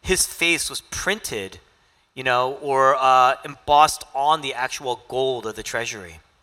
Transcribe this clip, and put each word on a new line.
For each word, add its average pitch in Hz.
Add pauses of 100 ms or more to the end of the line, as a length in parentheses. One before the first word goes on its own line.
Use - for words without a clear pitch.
his 185
face 165
was 135 (100)
printed, 104 (540)
you 131
know, 131
or, 135
uh, 131 (100)
embossed 147 (100)
on 151
the 135
actual 123
gold 127
of 107
the 110
treasury. 107 (240)